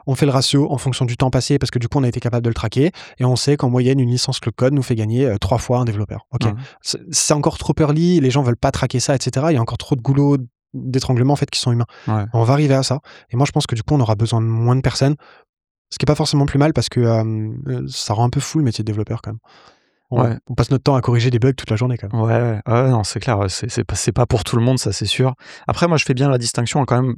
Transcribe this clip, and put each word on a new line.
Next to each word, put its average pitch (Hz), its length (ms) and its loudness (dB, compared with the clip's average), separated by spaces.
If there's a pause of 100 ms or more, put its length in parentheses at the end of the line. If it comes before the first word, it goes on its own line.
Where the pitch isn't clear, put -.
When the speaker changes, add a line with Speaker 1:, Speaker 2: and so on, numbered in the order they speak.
Speaker 1:
On 135 80 0
fait 151 100 2
le 143 80 2
ratio 139 360 2
en 143 80 -4
fonction 127 280 -2
du 120 100 -4
temps 131 140 2
passé 135 280 0
parce 139 140 -2
que 127 80 -2
du 117 80 -4
coup 147 120 0
on 135 40 2
a 123 60 2
été 120 100 -4
capable 117 240 -2
de 120 60 0
le 113 40 0
traquer 127 380 0 (260)
et 131 60 -4
on 127 140 2
sait 143 180 2
qu'en 139 140 0
moyenne 127 320 2
une 120 100 2
licence 123 300 -2
Claude - 160 -4
Code 131 160 2
nous 139 100 2
fait 123 120 -2
gagner, 113 300 0
euh, 104 120 0
trois 107 200 0
fois 123 220 0
un 123 60 0
développeur. 107 480 -6
Ok. 123 140 0
Speaker 2:
Ouais. 104 60 0 (280)
Speaker 1:
C'est, - 180 -6 (120)
c'est - 220 0
encore 151 240 0
trop - 220 -2
early, 160 400 4
les 131 100 4
gens 131 140 2
veulent 120 140 2
pas 135 140 0
traquer 127 280 -2
ça, 143 160 0
et 131 60 0
cetera. 143 320 0
Il - 20 2
y - 20 2
a 113 40 2
encore 113 160 -4
trop - 180 -4
de 123 60 -2
goulots 143 340 2 (400)
d'étranglement 131 580 0
en - 20 0
fait 139 140 -2
qui - 100 -4
sont 123 120 0
humains. 117 160 0 (200)
Speaker 2:
Ouais. 107 240 0
Speaker 1:
On 117 120 2
va 117 100 4
arriver 143 220 4
à 135 80 2
ça. 127 160 -2 (320)
Et - 40 -4
moi 139 120 2
je - 40 -4
pense 151 140 0
que - 80 -4
du 110 80 -4
coup 151 140 0
on 143 40 4
aura 110 140 4
besoin 113 260 0
de 113 60 0
moins 113 300 2
de 131 60 0
personnes, 139 340 0 (760)
ce - 80 -14
qui - 60 -6
est - 20 0
pas 151 80 4
forcément 143 320 0
plus 143 140 0
mal 151 140 2
parce - 160 -2
que, - 100 -4
euh, 110 500 0 (200)
euh, 127 180 -6
ça - 260 -6
rend 117 120 2
un 120 40 2
peu 143 100 -2
fou - 200 -2
le 151 60 2
métier 110 180 -2
de - 20 -10
développeur 110 380 -4
quand 104 80 -10
même. 113 80 -12 (720)
On, 123 100 0
Speaker 2:
Ouais. 117 160 0 (100)
Speaker 1:
on 135 60 -8
passe 117 160 0
notre 131 140 0
temps 143 120 2
à 127 60 2
corriger 120 300 2
des 120 80 2
bugs 131 140 4
toute - 180 -6
la 110 40 0
journée 123 220 0
quand 104 160 -10
même. 113 80 0
Speaker 2:
Ouais, 113 120 2
ouais. 117 340 0
Ouais, 123 220 2
non, 117 140 2
c'est - 160 -6
clair, 104 200 -2
ouais. 98 100 0
C'est, 120 220 -6
c'est 113 120 -2
pas, 101 120 -6
c'est - 160 -2
pas 120 160 2
pour 110 160 0
tout - 140 -4
le 117 40 2
monde, 127 160 2
ça, 107 140 -2
c'est 107 160 -4
sûr. 127 260 0 (340)
Après, - 200 0
moi, 170 100 2
je - 80 0
fais 147 100 2
bien 139 140 2
la 131 100 4
distinction, 120 420 -2
hein, 127 60 0
quand 123 140 2
même 127 160 -2